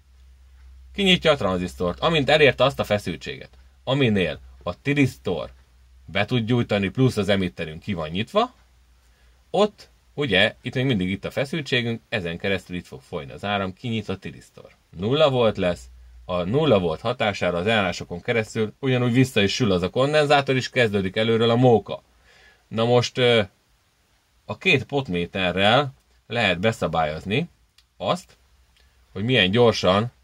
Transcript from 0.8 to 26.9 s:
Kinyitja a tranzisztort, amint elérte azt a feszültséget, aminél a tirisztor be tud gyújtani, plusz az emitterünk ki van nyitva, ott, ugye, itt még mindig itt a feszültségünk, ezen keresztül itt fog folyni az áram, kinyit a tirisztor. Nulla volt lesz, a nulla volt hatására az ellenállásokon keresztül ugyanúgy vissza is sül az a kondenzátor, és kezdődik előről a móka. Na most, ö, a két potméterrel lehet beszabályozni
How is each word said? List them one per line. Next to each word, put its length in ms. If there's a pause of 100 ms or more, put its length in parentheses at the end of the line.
Kinyitja 380
a 40
tranzisztort, 640
amint 300
elérte 340
azt 160
a 40
feszültséget, 720 (260)
aminél 560 (240)
a 180
tirisztor 680 (540)
be 200
tud 200
gyújtani, 440
plusz 280
az 120
emitterünk 520
ki 120
van 160
nyitva, 440 (960)
ott, 400 (280)
ugye, 440
itt 120
még 120
mindig 240
itt 160
a 60
feszültségünk, 800
ezen 280
keresztül 380
itt 100
fog 160
folyni 300
az 120
áram, 300
kinyit 360
a 80
tirisztor. 580 (220)
Nulla 320
volt 280
lesz, 280 (400)
a 180
nulla 360
volt 200
hatására 580
az 100
ellenállásokon 540
keresztül 580
ugyanúgy 340
vissza 280
is 120
sül 180
az 100
a 80
kondenzátor, 680
és 140
kezdődik 460
előről 340
a 60
móka. 480 (640)
Na 180
most, 320
ö, 240 (1040)
a 120
két 260
potméterrel 1120 (340)
lehet 320
beszabályozni 880 (480)